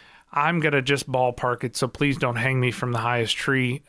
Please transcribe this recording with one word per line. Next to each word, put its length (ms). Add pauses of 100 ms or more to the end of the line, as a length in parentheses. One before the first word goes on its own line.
(340)
I'm 260
gonna 220
just 300
ballpark 520
it, 140
so 100
please 300
don't 200
hang 220
me 120
from 200
the 80
highest 380
tree, 520